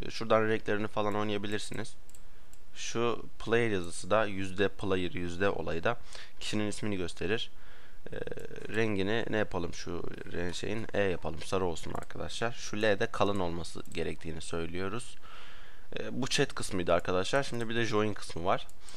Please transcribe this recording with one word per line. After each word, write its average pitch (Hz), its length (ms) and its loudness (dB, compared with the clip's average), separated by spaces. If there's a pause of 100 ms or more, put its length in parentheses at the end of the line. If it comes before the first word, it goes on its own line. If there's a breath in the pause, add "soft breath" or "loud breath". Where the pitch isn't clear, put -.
e, - 100 -2
şuradan 110 360 2
renklerini 107 400 0
falan 104 280 0
oynayabilirsiniz. 104 800 0 (800 loud breath)
Şu - 500 0 (200)
player 117 240 4
yazısı 92 400 0
da 107 160 4
yüzde 95 440 2
player, 92 420 0
yüzde 87 380 0
olayı 82 340 0
da 113 140 2 (420 loud breath)
kişinin 107 280 0
ismini 104 300 0
gösterir. 90 540 0 (600 loud breath)
Ee, - 40 0 (600)
rengini 107 540 2
ne 107 80 0
yapalım 95 360 0
şu - 180 -2 (380)
re-, 87 240 0
şeyin? 104 400 -2
E 101 80 2
yapalım. 80 400 0
Sarı 95 240 0
olsun 82 280 0
arkadaşlar. - 580 -2
Şu - 300 -2
L 104 180 4
de 120 120 2
kalın 101 280 2
olması 85 440 0 (100)
gerektiğini 80 480 -2
söylüyoruz. 87 760 -2 (840 loud breath)
Ee, 117 220 -2
bu 131 60 0
chat - 280 0
kısmıydı 90 380 2
arkadaşlar. 92 500 2
Şimdi 117 260 -2
bir 113 60 -2
de 117 100 2
join 107 280 2
kısmı - 320 -2
var. 110 220 2 (300 loud breath)